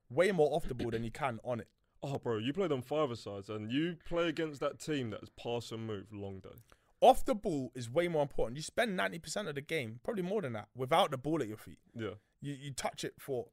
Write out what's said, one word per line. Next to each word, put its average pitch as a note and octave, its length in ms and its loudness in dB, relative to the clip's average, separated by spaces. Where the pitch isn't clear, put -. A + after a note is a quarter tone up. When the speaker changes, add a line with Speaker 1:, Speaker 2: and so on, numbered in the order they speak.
Speaker 1:
way E3+ 240 4
more D3 220 6
off E3 120 0
the C3 80 -4
ball A#2+ 160 -2
than A2+ 120 0
you A2+ 80 -4
can B2+ 320 -2
on A#2+ 180 -4
it. - 80 -16
Speaker 2:
Oh, C#3 140 -4
bro, A#2 200 0
you A2 140 0
play F#3 160 0
them C#3 140 2
five-a-sides A#2 680 -2
and G#2+ 220 -4
you D#3+ 240 2
play E3+ 220 2
against D#3 320 -2
that C#3+ 200 -2
team C3+ 320 -2
that F#2+ 120 -8
is - 60 -16
pass A#2+ 420 -4
and A2+ 160 -6
move, G2 240 -8
long G2 280 -8
day. - 100 -16
Speaker 1:
Off A#3+ 240 10
the C4+ 100 2
ball D3+ 400 0
is A#2+ 140 -6
way E3+ 180 4
more E3 140 2
important. C3+ 360 0
You D3+ 60 -8
spend A3 320 0
ninety F#3+ 240 0
percent E3 280 -6
of D3 80 -6
the C#3 60 -4
game, B2+ 420 -4
probably G#3 200 -2
more G3 180 0
than C3 120 -2
that, G#2 220 -6
without D#3 360 4
the C3+ 60 -2
ball D3+ 240 0
at A2+ 60 -2
your G#2+ 100 -8
feet. - 220 -18
Speaker 2:
Yeah. A2 160 -4
Speaker 1:
You, C#3+ 120 -6
you C#3 180 -10
touch - 320 -4
it D#3 160 -6
for B2+ 340 -2